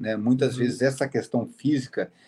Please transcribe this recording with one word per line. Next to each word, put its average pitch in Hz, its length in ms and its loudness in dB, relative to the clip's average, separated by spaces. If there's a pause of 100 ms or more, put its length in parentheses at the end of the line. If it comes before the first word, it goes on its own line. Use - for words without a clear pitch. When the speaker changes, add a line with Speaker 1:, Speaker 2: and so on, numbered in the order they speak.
Speaker 1:
né? 110 160 -2
Muitas 127 380 2
Speaker 2:
Uhum. 127 60 -4
Speaker 1:
vezes 120 200 0
essa 135 260 0
questão 117 400 -2
física, 131 640 -2 (180)